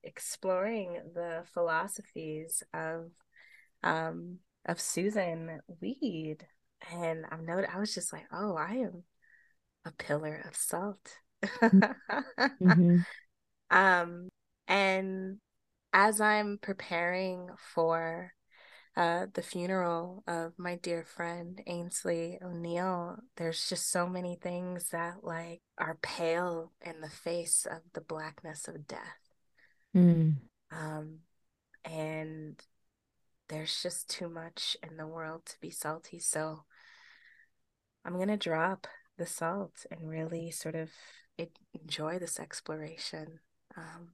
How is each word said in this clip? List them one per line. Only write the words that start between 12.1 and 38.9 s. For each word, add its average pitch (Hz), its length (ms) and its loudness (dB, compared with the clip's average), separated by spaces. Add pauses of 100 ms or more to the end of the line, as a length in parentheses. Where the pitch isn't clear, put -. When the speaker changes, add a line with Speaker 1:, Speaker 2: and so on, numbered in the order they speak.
Speaker 2:
Mm-hmm. 175 420 10
Speaker 1:
<laughs> - 40 -8 (640)
Um, 180 580 6 (380)
and 190 680 2 (540)
as 208 300 8
I'm 208 400 4
preparing 180 880 -2 (240)
for, 165 580 0 (640)
uh, 175 380 4
the 180 80 -4
funeral 180 840 -2
of 165 300 -4
my 180 180 -4
dear 170 280 -4
friend 175 600 -8
Ainsley 175 800 -4
O'Neill, 175 760 -2 (200)
there's 165 300 -2
just - 220 -2
so 175 180 2
many 180 320 -4
things 180 500 -6
that, 170 340 -4
like, 170 380 -8 (180)
are 160 220 -4
pale 170 720 -2 (100)
in 160 200 -12
the 156 80 -10
face 170 600 -2
of 165 100 -8 (140)
the 165 80 -8
blackness 156 680 -10
of 160 200 -12
death. - 320 -12 (800)
Speaker 2:
Mm. 165 380 10 (360)
Speaker 1:
Um, 156 480 -8 (640)
and 156 800 -6 (880)
there's 156 320 -6
just - 280 -6
too 175 200 -6
much 170 540 -6
in 160 140 -14
the 156 100 -8
world 160 400 -8
to - 120 -16
be - 120 -10
salty. 160 480 -8
So 156 460 -2 (1400)
I'm 180 140 -4
gonna 202 180 2
drop 175 500 0 (300)